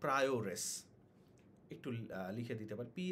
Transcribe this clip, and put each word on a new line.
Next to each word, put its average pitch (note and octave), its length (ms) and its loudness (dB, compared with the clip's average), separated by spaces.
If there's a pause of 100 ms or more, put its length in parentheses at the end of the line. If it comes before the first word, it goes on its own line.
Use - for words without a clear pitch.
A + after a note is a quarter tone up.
প্রায়োরেস, C3+ 640 4 (1120)
একটু, - 180 -10
আহ, F#2+ 440 -4
লিখে A#2+ 180 -4
দিতে G#2+ 220 -6
পারি, B2 180 -6
পি F3+ 180 -2